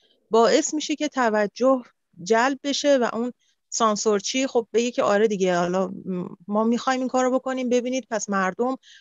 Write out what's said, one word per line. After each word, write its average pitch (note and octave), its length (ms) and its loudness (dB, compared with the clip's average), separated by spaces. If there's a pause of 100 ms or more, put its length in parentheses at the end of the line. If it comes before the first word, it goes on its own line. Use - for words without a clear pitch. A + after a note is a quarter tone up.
(320)
باعث A#3 420 4
می‌شه D4+ 220 -4
که D4+ 120 -2
توجه A#3+ 760 0 (400)
جلب A#3 400 2
بشه C#4+ 340 2
و A#3 160 0
اون A#3+ 200 -6 (360)
سانسورچی A3 800 0
خب A#3 260 -2
بگه A#3+ 180 0
که C4 120 -2
آره G#3 240 4
دیگه، F#3 300 0
حالا F3+ 360 0 (540)
ما G#3 160 0
می‌خوایم A#3+ 360 0
این B3+ 100 -4
کارو B3+ 220 0
بکنیم، B3+ 380 -2
ببینید B3 400 -2
پس G#3 200 -6
مردم G3 480 -2 (240)